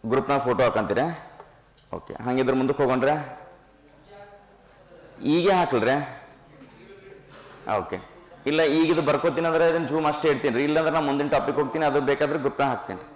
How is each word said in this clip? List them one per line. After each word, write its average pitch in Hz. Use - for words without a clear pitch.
ಗ್ರೂಪ್ನಾಗ 131
ಫೋಟೋ 123
ಹಾಕಂತೀರಾ? 110
ಓಕೆ, -
ಹಂಗಿದ್ರೆ 131
ಮುಂದಕ್ಕೆ 139
ಹೋಗೋಣ್ರೆ? 131
ಈಗೇ 170
ಹಾಕ್ಲ್ರೆ? 135
ಓಕೆ, 92
ಇಲ್ಲ 151
ಈಗಿದು 160
ಬರ್ಕೋತೀನಿ 151
ಅಂದ್ರೆ 165
ಅದನ್ನ 165
ಜೂಮ್ 151
ಅಷ್ಟೇ 147
ಇಡ್ತೀನಿ 135
ರೀ. 135
ಇಲ್ಲಾಂದ್ರೆ 151
ನಾನು 156
ಮುಂದಿನ 143
ಟಾಪಿಕ್ 135
ಹೋಗ್ತೀನಿ, 147
ಅದು 143
ಬೇಕಾದ್ರೆ 143
ಗ್ರೂಪ್ನಾಗ 139
ಹಾಕ್ತೀನಿ 98
ರೀ. -